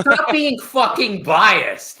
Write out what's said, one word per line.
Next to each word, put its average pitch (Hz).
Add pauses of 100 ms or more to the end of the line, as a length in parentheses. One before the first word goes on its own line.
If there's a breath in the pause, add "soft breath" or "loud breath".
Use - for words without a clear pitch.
Stop 269
being 294
fucking 220
biased. 156